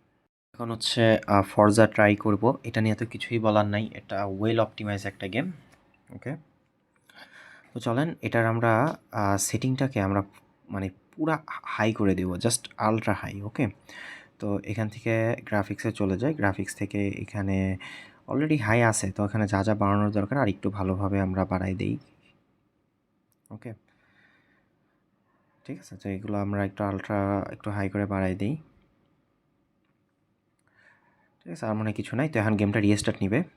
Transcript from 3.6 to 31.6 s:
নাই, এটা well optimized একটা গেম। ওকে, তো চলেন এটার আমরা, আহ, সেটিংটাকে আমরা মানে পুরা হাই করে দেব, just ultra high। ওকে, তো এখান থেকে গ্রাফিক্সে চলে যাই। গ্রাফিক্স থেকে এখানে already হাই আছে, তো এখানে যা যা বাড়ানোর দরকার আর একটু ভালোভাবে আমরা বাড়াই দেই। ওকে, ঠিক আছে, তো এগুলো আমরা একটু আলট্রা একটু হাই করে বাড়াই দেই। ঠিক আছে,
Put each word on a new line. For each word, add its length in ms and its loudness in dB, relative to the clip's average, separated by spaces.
নাই, 280 -2
এটা 320 -6
well 320 0
optimized 500 -2
একটা 200 -8
গেম। 240 -4
ওকে, 260 -12
তো 80 -10
চলেন 420 0
এটার 240 2
আমরা, 500 2
আহ, 240 2
সেটিংটাকে 640 -2
আমরা 220 2
মানে 200 -6
পুরা 300 -2
হাই 460 -2
করে 220 2
দেব, 180 -2
just 320 0
ultra 340 2
high। 200 -8
ওকে, 240 -2
তো 260 -2
এখান 240 -4
থেকে 560 -2
গ্রাফিক্সে 480 -2
চলে 260 0
যাই। 160 -2
গ্রাফিক্স 420 -2
থেকে 320 -2
এখানে 680 -2
already 340 0
হাই 200 4
আছে, 280 2
তো 140 -2
এখানে 220 0
যা 180 0
যা 100 2
বাড়ানোর 360 2
দরকার 280 0
আর 100 2
একটু 220 -2
ভালোভাবে 500 0
আমরা 240 0
বাড়াই 300 -2
দেই। 220 -2
ওকে, 220 -12
ঠিক 140 -12
আছে, 160 -18
তো 120 -10
এগুলো 300 -4
আমরা 260 0
একটু 200 -4
আলট্রা 680 0
একটু 180 -8
হাই 180 -2
করে 180 -2
বাড়াই 280 0
দেই। 220 -2
ঠিক 100 -14
আছে, 140 -8